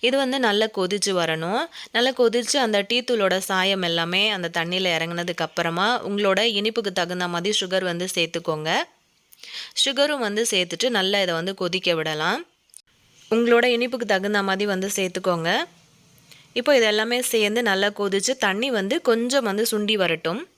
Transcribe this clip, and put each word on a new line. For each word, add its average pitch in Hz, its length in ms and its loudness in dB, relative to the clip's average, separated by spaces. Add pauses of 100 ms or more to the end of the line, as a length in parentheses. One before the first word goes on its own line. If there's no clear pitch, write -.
இது 247 160 2
வந்து 269 240 0
நல்லா 220 320 2
கொதிச்சு 196 440 -2
வரணும். 170 460 -2 (280)
நல்லா 247 240 2
கொதிச்சு 240 440 2
அந்த 214 260 2
டீ 233 180 0
தூளோட 202 420 2
சாயம் 190 420 0
எல்லாமே 170 440 0
அந்த 175 220 -4
தண்ணியில 175 400 -2
இறங்குனதுக்கு 170 540 -4
அப்புறமா, 170 420 0 (160)
உங்களோட 202 360 0 (120)
இனிப்புக்கு 208 420 -2
தகுந்த 180 340 -2
மாதிரி 175 280 -2
சுகர் 185 300 -2
வந்து 175 220 -4
சேர்த்துக்கோங்க. 165 520 -2 (1120)
சுகரும் 277 480 0
வந்து 208 220 0
சேர்த்துட்டு 180 460 0
நல்லா 196 300 2
இதை 180 120 2
வந்து 170 220 -2
கொதிக்க 185 380 -2
விடலாம். 160 480 0 (880)
உங்களோட 233 380 4
இனிப்புக்கு 240 380 0
தகுந்த 202 360 0
மாதிரி 196 240 0
வந்து 190 240 -2
சேர்த்துக்கோங்க. 180 600 -2 (1040)
இப்போ 247 180 2
இது 233 120 6
எல்லாமே 220 380 2
சேர்ந்து 214 380 2
நல்லா 202 300 2
கொதிச்சு 202 460 -2
தண்ணி 208 320 0
வந்து 208 320 0
கொஞ்சம் 240 440 2
வந்து 208 200 0
சுண்டி 214 300 0
வரட்டும். 170 460 -2 (160)